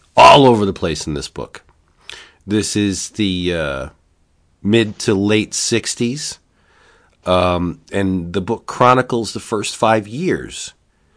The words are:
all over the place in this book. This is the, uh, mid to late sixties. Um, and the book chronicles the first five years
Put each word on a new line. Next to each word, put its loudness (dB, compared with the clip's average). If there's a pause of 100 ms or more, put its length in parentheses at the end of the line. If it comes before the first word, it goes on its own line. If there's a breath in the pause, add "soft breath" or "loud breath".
(180)
all 10
over 4
the 0
place -6
in -6
this -8
book. -14 (840 loud breath)
This -2
is -2
the, -2
uh, -4 (720)
mid 2
to 0
late 0
sixties. -6 (880 soft breath)
Um, 0 (100)
and -4
the -4
book -6
chronicles 2
the -10
first -6
five 0
years -8 (440)